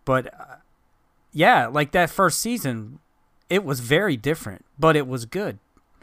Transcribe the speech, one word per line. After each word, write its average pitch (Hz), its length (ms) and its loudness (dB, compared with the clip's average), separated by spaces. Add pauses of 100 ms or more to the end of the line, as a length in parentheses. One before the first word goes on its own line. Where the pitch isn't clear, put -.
But, 131 300 0
uh, - 220 -20 (760)
yeah, 156 360 4
like, 147 240 -2
that 175 180 2
first 180 300 0
season, 135 580 -6 (500)
it 190 160 2
was 135 160 -4
very 151 360 2
different, 113 480 -6 (140)
but 156 180 6
it 147 100 -2
was 127 180 -8
good. 147 340 -8 (440)